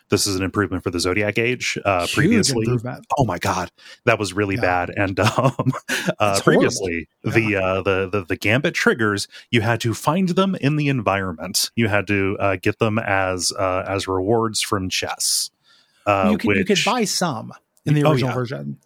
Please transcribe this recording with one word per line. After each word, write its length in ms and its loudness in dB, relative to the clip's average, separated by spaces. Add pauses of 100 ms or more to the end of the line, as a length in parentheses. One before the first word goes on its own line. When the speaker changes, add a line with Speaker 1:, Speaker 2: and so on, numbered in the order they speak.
(100)
Speaker 1:
This 180 2
is 80 -2
an 80 -2
improvement 400 -2
for 80 -4
the 80 -2
Zodiac 380 0
Age. 460 -2
Uh, 180 2
Speaker 2:
Huge 120 -4
Speaker 1:
previously, 520 2
Speaker 2:
improvement. 380 -4 (140)
Speaker 1:
oh 60 4
my 140 -2
God, 340 -2 (320)
that 160 2
was 120 -4
really 220 0
Speaker 2:
Yeah. 60 -2
Speaker 1:
bad. 300 0
And, 300 -2
<laughs> 0 -
um, 60 4 (100)
uh, 200 2
Speaker 2:
It's 640 -2
horrible. 260 0
Speaker 1:
previously, 640 2 (160)
the, 180 0
Speaker 2:
Yeah. 220 0
Speaker 1:
uh, 180 0
the, 260 0
the, 160 -2
the 120 -4
gambit 380 0
triggers, 520 0 (240)
you 120 2
had 180 0
to 120 -2
find 380 0
them 300 2
in 160 2
the 100 0
environment. 880 -2
You 140 2
had 200 2
to, 300 0
uh, 240 0
get 160 0
them 220 0
as, 580 0
uh, 300 0
as 180 -2
rewards 540 0
from 280 -2
chests. 640 -4 (560)
Uh, 240 4
Speaker 2:
You 80 2
could, 200 2
you 60 2
could 120 2
Speaker 1:
which 80 0
Speaker 2:
buy 180 0
some 500 -4 (320)
in 100 2
the 100 4
Speaker 1:
Oh, 80 6
Speaker 2:
original 180 2
Speaker 1:
yeah. 60 -2
Speaker 2:
version. 500 -6